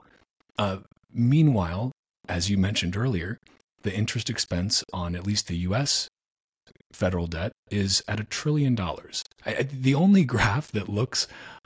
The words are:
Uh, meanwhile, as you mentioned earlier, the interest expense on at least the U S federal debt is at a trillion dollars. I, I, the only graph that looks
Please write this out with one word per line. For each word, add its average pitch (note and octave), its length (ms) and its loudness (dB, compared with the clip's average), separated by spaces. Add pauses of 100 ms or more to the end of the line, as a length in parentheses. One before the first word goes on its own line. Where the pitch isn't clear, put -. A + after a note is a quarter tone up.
(580)
Uh, G2 200 -2 (340)
meanwhile, A#2+ 800 4 (360)
as F2+ 220 -2
you G2 80 2
mentioned F#2 380 0
earlier, G#2 420 -2 (440)
the F#2+ 120 -4
interest A2 340 -2
expense G2 640 -2
on F2 220 -4
at F2+ 120 -6
least G#2 200 -2
the F2 120 -4
U F2+ 160 0
S C#3 340 0 (840)
federal F2+ 340 -2
debt E2 260 -6 (180)
is G2 360 0
at G#2+ 140 -4
a G#2 40 -6
trillion D3 500 0
dollars. F2 480 -6 (240)
I, - 80 -2
I, - 80 0
the C3+ 320 0
only F#3 300 8
graph A#2 480 2
that G2+ 180 -4
looks G#2 360 -2 (400)